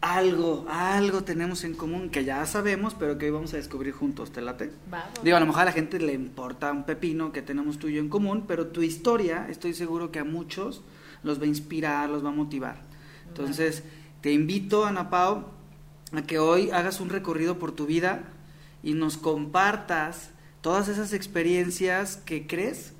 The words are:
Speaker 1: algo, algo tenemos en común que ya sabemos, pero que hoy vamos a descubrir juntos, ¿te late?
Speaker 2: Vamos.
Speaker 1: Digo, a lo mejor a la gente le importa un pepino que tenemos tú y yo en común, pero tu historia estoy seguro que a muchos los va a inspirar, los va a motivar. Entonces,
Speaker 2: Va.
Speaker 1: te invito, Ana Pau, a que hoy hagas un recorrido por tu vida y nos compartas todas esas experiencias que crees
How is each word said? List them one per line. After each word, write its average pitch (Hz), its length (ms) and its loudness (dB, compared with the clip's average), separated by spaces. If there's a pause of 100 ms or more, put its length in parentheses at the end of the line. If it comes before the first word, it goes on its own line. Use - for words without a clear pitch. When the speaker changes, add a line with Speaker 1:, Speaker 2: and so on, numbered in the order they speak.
Speaker 1:
algo, 170 680 2
algo 190 540 2
tenemos 175 400 -2
en 165 100 -4
común 165 360 -4
que 139 160 -2
ya 135 200 -2
sabemos, 202 520 0
pero 147 200 0
que 147 80 -4
hoy 147 60 0
vamos 151 220 -4
a 160 40 -4
descubrir 135 360 -6
juntos, 139 380 -4
¿te 127 100 -8
late? 123 300 -6 (180)
Speaker 2:
Vamos. 175 180 -8 (160)
Speaker 1:
Digo, 170 120 8
a 170 40 10
lo 160 80 6
mejor 156 160 4
a - 20 6
la 180 60 4
gente 160 280 0
le 151 140 0
importa 127 580 -6
un 143 120 -4
pepino 160 480 -2
que 139 100 -6
tenemos 147 380 -4
tú 160 80 -6
y 151 80 -2
yo 151 60 0
en 151 80 -2
común, 202 380 0
pero 165 200 -2
tu 170 160 0
historia 175 680 2
estoy 170 240 -4
seguro 165 380 -4
que 156 80 -6
a 147 40 -2
muchos 165 580 -4 (420)
los 147 160 -2
va 151 60 0
a - 20 4
inspirar, 147 600 0
los 147 140 -2
va 147 60 0
a 143 40 -4
motivar. 143 440 -4 (500)
Entonces, 151 560 -2
Speaker 2:
Va. - 380 -20
Speaker 1:
te 147 100 2
invito, 196 540 4
Ana 196 240 0
Pau, 190 360 4 (680)
a 156 60 0
que 156 160 -2
hoy 165 320 6
hagas 185 300 2
un 185 100 -4
recorrido 175 480 0
por 165 140 -4
tu 147 160 -4
vida 170 380 2 (580)
y 156 100 0
nos 156 240 2
compartas 165 1120 0 (320)
todas 190 260 2
esas 208 260 -2
experiencias 180 1040 2
que 151 280 -6
crees 190 540 -4